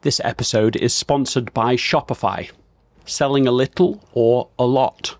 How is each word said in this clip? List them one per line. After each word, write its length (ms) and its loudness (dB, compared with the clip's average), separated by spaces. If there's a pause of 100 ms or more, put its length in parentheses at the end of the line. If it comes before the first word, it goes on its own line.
This 220 -2
episode 520 0
is 180 0
sponsored 600 -2
by 220 2
Shopify. 720 -4 (540)
Selling 420 0
a 40 2
little 640 0
or 360 2 (100)
a 60 2
lot? 540 -2